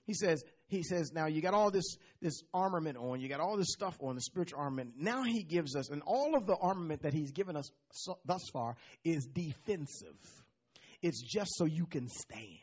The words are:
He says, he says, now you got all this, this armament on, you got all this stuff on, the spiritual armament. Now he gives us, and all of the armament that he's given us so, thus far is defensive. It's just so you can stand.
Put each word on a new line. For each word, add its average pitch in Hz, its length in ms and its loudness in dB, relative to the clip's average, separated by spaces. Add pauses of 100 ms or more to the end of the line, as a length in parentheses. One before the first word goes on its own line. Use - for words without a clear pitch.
He 208 100 -4
says, 160 280 4 (240)
he 190 160 -2
says, 165 320 0
now 160 120 2
you 156 160 2
got 190 120 4
all 208 160 8
this, 190 260 0 (260)
this 160 200 -2 (120)
armament 175 420 2
on, 127 240 -2
you 131 80 -4
got 139 120 -2
all 202 160 0
this 190 160 2
stuff 190 280 -4
on, 131 140 -2
the 127 80 -4
spiritual 170 380 -4
armament. 131 360 -2
Now 233 280 0
he 233 180 2
gives 156 340 0
us, 135 140 -2
and 147 160 -4
all 277 300 4
of 208 100 2
the 190 100 4
armament 175 460 0
that 147 100 2
he's 143 200 0
given 180 240 -2
us 143 140 -4 (220)
so, - 320 -8
thus 185 180 0 (100)
far 120 240 -2 (280)
is 156 220 2
defensive. 151 920 -4 (840)
It's 123 200 0
just 185 340 -2
so 170 80 4
you 160 220 2
can 123 220 -2
stand. 104 540 -12